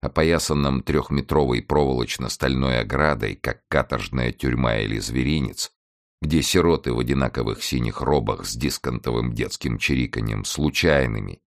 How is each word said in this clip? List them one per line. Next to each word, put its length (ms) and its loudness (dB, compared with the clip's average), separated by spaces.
опоясанном 840 2
трехметровой 760 0
проволочно-стальной 1200 0
оградой, 520 0
как 320 -8
каторжная 640 -2
тюрьма 460 0
или 240 -2
зверинец, 720 -2
где 180 2
сироты 520 2
в 80 0
одинаковых 640 0
синих 360 -2
робах 460 0
с 80 -8
дисконтовым 760 -2
детским 440 -4
чириканьем 680 -2
случайными 1000 0